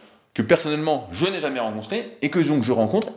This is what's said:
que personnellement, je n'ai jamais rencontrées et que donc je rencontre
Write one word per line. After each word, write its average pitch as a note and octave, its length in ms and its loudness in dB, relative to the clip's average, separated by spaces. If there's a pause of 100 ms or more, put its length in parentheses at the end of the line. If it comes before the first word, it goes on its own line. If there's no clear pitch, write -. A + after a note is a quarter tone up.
(340)
que - 80 -2
personnellement, D3+ 720 2
je F#2 140 -2
n'ai F#3+ 140 -2
jamais C3+ 200 -2
rencontrées A2 640 -6
et D3 60 0
que E3+ 120 2
donc C#3+ 240 2
je B2 80 2
rencontre A2+ 440 2